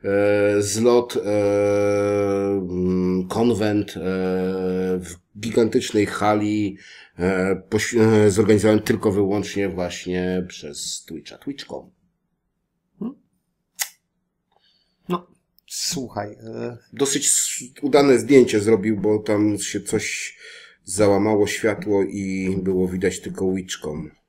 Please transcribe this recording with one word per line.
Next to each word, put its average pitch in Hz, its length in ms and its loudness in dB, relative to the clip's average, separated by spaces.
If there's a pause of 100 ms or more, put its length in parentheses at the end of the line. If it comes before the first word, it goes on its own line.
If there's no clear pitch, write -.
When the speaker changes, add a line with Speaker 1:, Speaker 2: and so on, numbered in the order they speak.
Speaker 1:
e, 101 580 2
zlot, 117 560 2
e, 101 120 -4 (1200)
mm, 92 800 -2
konwent, 107 600 0
e, 98 100 -12 (1000)
w 90 160 -12 (240)
gigantycznej 110 680 0
hali, 104 720 -2 (420)
e, 92 360 0 (140)
poś-, 110 260 -2
e, 110 360 6
zorganizowałem 107 500 4
tylko 110 300 0
wyłącznie 98 580 -2
właśnie 90 800 -4
przez - 600 -14
Twitcha, - 300 -16
Twitch - 280 -12
com. - 240 -14 (1080)
Speaker 2:
Hmm. 247 180 -10 (1900)
No, 175 180 -4 (400)
słuchaj, 107 640 -8 (120)
e, 117 340 -10 (160)
Speaker 1:
Dosyć 135 320 -2
s-, - 380 -2 (180)
udane 139 380 6
zdjęcie 117 400 6
zrobił, 107 380 2
bo 104 220 0
tam 104 380 0
się 98 240 -6
coś - 560 -6 (460)
załamało 101 640 2
światło 98 560 0
i 95 600 -4
było 92 240 0
widać 92 320 -2
tylko 92 340 -4
Witch.com. 78 560 -8 (200)